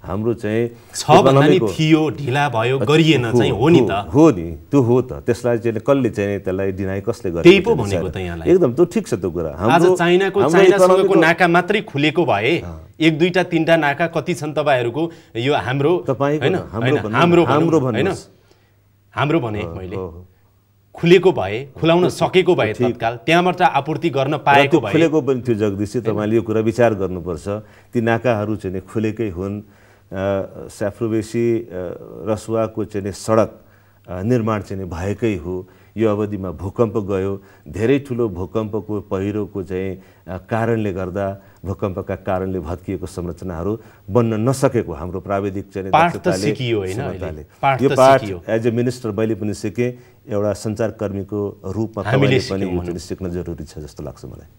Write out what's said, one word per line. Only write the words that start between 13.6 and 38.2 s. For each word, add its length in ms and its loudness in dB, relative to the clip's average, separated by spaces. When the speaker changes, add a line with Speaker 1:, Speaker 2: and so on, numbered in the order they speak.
Speaker 2:
नाका 300 0
कति 280 -4
छन् 200 -8
तपाईँहरूको, 560 0
यो 180 0
हाम्रो, 540 0
Speaker 1:
तपाईँको 360 0
Speaker 2:
होइन, 80 2
Speaker 1:
न, 40 0
हाम्रो 240 -6
Speaker 2:
होइन, 220 2
Speaker 1:
भन्नु, 160 -2
Speaker 2:
हाम्रो 260 6
भनौँ, 100 2
Speaker 1:
हाम्रो 260 4
Speaker 2:
होइन? 160 -2
Speaker 1:
भन्नुहोस्। 300 -2
Speaker 2:
हाम्रो 260 0
भने 220 -6
Speaker 1:
हो, 120 -8
Speaker 2:
मैले। 220 -10
Speaker 1:
हो, 60 -8
हो। 240 -14
Speaker 2:
खुलेको 380 6
भए, 440 -4
खुलाउन 240 4
Speaker 1:
त्यो 100 2
ठिक, 80 -12
Speaker 2:
सकेको 360 2
भए 180 0
Speaker 1:
त्यो 140 -2
ठिक। 100 -2
Speaker 2:
तत्काल, 200 -4
त्यहाँबाट 460 0
आपूर्ति 480 0
गर्न 240 -2
Speaker 1:
र 40 -4
Speaker 2:
पाएको 320 4
Speaker 1:
त्यो 100 4
Speaker 2:
भए। 120 -4
Speaker 1:
खुलेको 280 2
पनि 200 -2
थियो 140 -2
जगदीशजी, 440 -2
Speaker 2:
होइन। 140 -2
Speaker 1:
तपाईँले 240 0
यो 60 4
कुरा 180 -2
विचार 340 2
गर्नुपर्छ। 540 -6
ती 60 2
नाकाहरू 560 0
चाहिँ 200 -8
नि 40 -6
खुलेकै 480 -6
हुन्। 340 -8
अ, 20 -14
स्याफ्रोबेसी, 880 -4
अ, 100 -10
रसुवाको 560 -4
चाहिँ 220 -8
नि 60 -6
सडक, 480 -2
अ, 140 -8
निर्माण 380 0
चाहिँ 240 -10
नि 60 -10
भएकै 460 -4
हो। 320 -8
यो 140 2
अवधिमा 400 -4
भूकम्प 480 -2
गयो, 440 -4
धेरै 300 0
ठुलो 300 -4